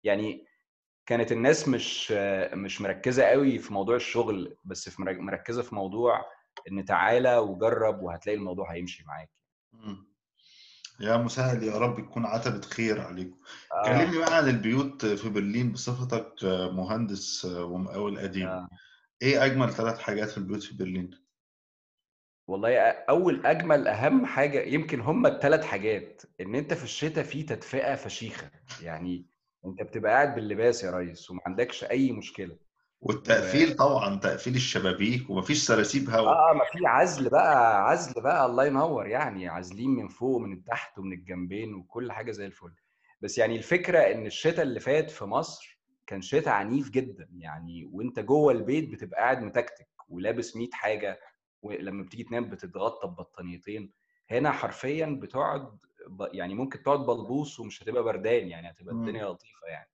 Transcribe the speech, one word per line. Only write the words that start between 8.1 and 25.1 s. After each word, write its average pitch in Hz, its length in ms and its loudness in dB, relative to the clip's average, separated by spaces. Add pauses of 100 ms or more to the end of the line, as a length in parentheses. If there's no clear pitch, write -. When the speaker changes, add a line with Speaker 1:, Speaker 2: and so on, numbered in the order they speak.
Speaker 1:
الموضوع 90 340 -6
هيمشي 87 320 -10
معاك. 78 260 -14 (420)
Speaker 2:
مم. 104 420 -14 (840)
يا 110 160 2
مسهل، 120 460 0
يا 107 160 -2
رب 113 220 0
تكون 117 260 -4
عتبة 110 340 -2
خير 107 400 -2
عليكم. 90 360 -10 (360)
Speaker 1:
آه. 98 120 -2
Speaker 2:
كلمني 170 340 4
بقى 165 180 4
عن 143 120 6
البيوت 123 580 0
في 104 220 0
برلين 104 440 0
بصفتك 123 600 -4 (400)
مهندس 98 720 -4
ومقاول 92 760 -4
قديم. 95 300 -4
Speaker 1:
آه. 180 200 -8 (540)
Speaker 2:
إيه 135 220 4
أجمل 131 300 2
تلات 113 240 -2
حاجات 107 320 -2
في - 80 -8
البيوت 98 240 -6
في - 140 -14
برلين؟ 92 340 -6 (1400)
Speaker 1:
والله 107 320 2 (120)
أ-، - 180 -6
أول، 160 380 4
أجمل، 156 420 4
أهم 123 380 4
حاجة، 143 360 2
يمكن 147 380 -2
هما 127 280 4